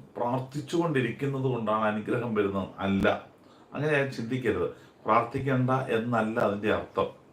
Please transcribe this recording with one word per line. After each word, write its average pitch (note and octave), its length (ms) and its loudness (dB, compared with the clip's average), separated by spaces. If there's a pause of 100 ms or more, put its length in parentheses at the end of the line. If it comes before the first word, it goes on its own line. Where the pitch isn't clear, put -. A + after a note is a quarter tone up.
(180)
പ്രാർത്ഥിച്ചുകൊണ്ടിരിക്കുന്നത് C3 1300 -2
കൊണ്ടാണ് A2 420 0
അനുഗ്രഹം G#2+ 500 -2
വരുന്നത്. G2 320 0 (100)
അല്ല, G2 460 2 (500)
അങ്ങനെ D3+ 200 0
ഞാൻ C3+ 180 2
ചിന്തിക്കരുത്. A2+ 580 -2 (360)
പ്രാർത്ഥിക്കണ്ട B2+ 640 2
എന്നല്ല A#2 720 0
അതിൻ്റെ G#2 340 2
അർത്ഥം, - 340 -2 (260)